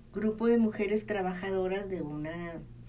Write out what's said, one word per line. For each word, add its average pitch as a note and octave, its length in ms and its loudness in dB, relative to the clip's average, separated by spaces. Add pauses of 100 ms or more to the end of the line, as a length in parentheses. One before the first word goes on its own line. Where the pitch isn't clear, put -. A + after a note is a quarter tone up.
(140)
grupo A3 340 0
de A#3 100 8
mujeres G#3+ 480 2
trabajadoras F#3+ 840 0
de F3+ 120 -4
una D#3+ 580 -6 (300)